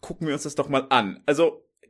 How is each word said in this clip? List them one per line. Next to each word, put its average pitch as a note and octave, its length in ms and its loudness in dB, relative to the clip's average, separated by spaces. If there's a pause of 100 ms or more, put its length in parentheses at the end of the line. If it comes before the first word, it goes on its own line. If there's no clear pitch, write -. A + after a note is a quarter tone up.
gucken - 260 -10
wir C#3+ 80 -2
uns D3 100 -6
das D3 100 -8
doch C#3 140 -2
mal C3+ 200 0
an. A2 380 2
Also D3 420 2 (220)